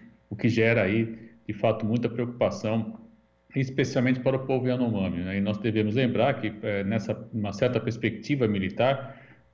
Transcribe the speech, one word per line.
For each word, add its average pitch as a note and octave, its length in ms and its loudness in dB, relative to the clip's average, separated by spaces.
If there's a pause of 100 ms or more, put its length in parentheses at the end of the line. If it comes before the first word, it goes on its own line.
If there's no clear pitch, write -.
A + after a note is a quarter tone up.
(280)
o - 80 -10
que - 140 2
gera A2+ 320 4
aí, A2 340 0 (320)
de G#2 60 -4
fato, A2 320 0
muita A2+ 240 0
preocupação, A2 880 -2 (560)
especialmente B2+ 640 0
para C3+ 160 2
o C3 40 0
povo C3 280 0
Yanomami, A2 520 0
né? F#2 180 -2
E - 20 2
nós G2+ 200 0
devemos G#2+ 340 2
lembrar B2+ 480 2
que, G#2+ 100 -2 (120)
é, G2+ 200 -2
nessa, G#2 480 -2
uma G#2 220 -4
certa A#2+ 260 0
perspectiva A#2 680 0
militar, G#2+ 720 0 (320)